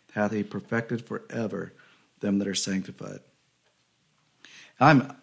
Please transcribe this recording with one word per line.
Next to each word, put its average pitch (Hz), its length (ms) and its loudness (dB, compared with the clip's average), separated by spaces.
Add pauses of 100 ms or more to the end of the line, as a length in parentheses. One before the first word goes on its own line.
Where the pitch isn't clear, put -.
(120)
hath 104 180 0
he 104 140 -2
perfected 113 600 -6
forever - 680 -8 (480)
them 101 180 0
that 101 80 0
are 98 80 -4
sanctified." 95 640 -6 (1600)
I'm, 135 340 6 (100)